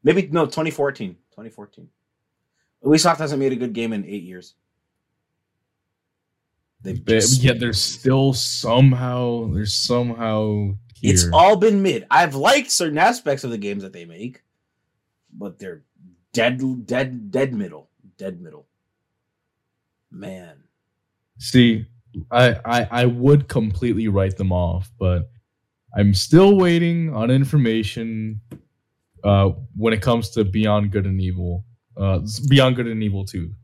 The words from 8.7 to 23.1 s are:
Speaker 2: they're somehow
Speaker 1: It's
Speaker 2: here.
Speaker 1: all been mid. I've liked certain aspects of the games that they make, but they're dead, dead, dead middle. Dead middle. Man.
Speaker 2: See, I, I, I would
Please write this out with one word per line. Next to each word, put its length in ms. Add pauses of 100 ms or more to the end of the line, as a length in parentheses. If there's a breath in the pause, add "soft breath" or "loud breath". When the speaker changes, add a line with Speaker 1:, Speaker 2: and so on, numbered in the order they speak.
Speaker 2:
they're 140
somehow 1040 (320)
Speaker 1:
It's 200
Speaker 2:
here. 100
Speaker 1:
all 220
been 260
mid. 280
I've 260
liked 360
certain 260
aspects 460
of 80
the 60
games 260
that 100
they 120
make, 360 (920)
but 280
they're 240 (500)
dead, 540
dead, 420
dead 240
middle. 360 (280)
Dead 240
middle. 240 (1400)
Man. 540 (720)
Speaker 2:
See, 480 (460)
I, 240 (100)
I, 260
I 140
would 420